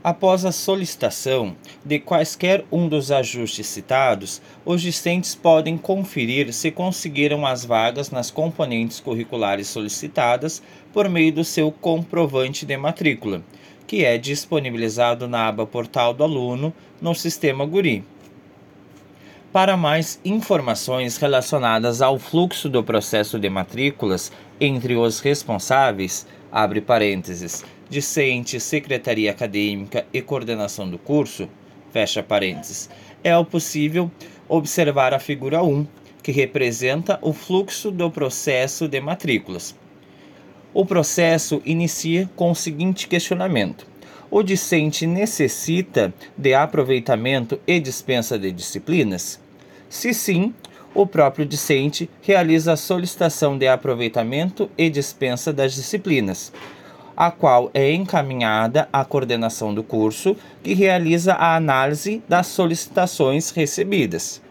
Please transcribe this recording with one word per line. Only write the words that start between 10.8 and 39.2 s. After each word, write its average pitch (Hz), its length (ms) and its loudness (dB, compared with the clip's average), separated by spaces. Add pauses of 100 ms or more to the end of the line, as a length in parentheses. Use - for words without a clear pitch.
por 202 160 2
meio 160 240 4
do 160 100 -2
seu 156 260 0
comprovante 156 960 -2
de 139 120 -4
matrícula, 135 680 -2 (420)
que 202 200 0
é 120 120 4
disponibilizado 120 1080 -2
na 117 200 0
aba 110 180 -2
Portal 120 480 -2
do 131 100 0
Aluno, 139 500 -2 (280)
no 170 120 -2
Sistema 147 520 -2
Guri. 156 380 0 (1500)
Para 190 240 4
mais 160 480 0
informações 131 960 -2
relacionadas 123 840 2
ao 135 160 4
fluxo 170 500 -2
do 127 140 2
processo 107 560 0
de 101 100 0
matrículas 98 840 -2 (300)
entre 127 340 0
os 117 240 2
responsáveis, 123 1080 0 (240)
abre 104 280 2
parênteses, 95 840 0 (240)
discente, 135 680 -2
secretaria 120 720 -2
acadêmica 101 840 -4
e 131 80 -2
coordenação 113 680 -6
do 90 120 -8
curso, 143 500 -2 (420)
fecha 107 300 -2
parênteses, 95 680 -4 (320)
é 170 200 4
possível 165 680 -2 (360)
observar 143 680 2
a 135 40 0
figura 143 440 -2
um, 147 240 2 (340)
que - 100 -6
representa 131 880 0
o 156 140 -2
fluxo 190 560 -2
do 175 220 -2
processo 135 760 -2
de 135 140 -2
matrículas. 131 760 -4 (960)